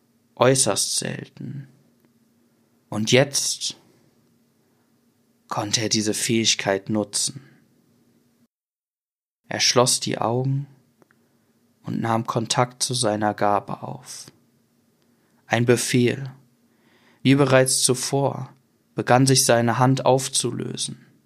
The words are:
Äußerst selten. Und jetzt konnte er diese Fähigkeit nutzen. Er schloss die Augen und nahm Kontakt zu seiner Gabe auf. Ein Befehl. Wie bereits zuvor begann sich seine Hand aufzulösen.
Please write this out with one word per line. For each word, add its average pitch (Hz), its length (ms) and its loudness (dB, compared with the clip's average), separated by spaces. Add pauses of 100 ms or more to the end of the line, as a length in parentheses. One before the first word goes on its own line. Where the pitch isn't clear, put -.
(340)
Äußerst 123 640 0
selten. - 680 -10 (1200)
Und 107 200 -4
jetzt - 640 0 (1700)
konnte 107 320 -4
er 110 80 -2
diese 107 260 0
Fähigkeit 107 760 0
nutzen. - 580 -4 (2000)
Er 104 120 -8
schloss - 380 2
die - 200 -6
Augen 131 480 -2 (1160)
und - 180 -6
nahm 113 260 -2
Kontakt - 560 -2
zu - 100 -4
seiner 107 400 0
Gabe 101 500 -2
auf. - 440 -14 (1200)
Ein 117 180 0
Befehl. 120 640 2 (920)
Wie 131 120 4
bereits 131 480 4
zuvor 131 680 -2 (440)
begann 123 320 4
sich 131 200 2
seine 117 320 2
Hand 131 260 2
aufzulösen. - 1040 -2 (200)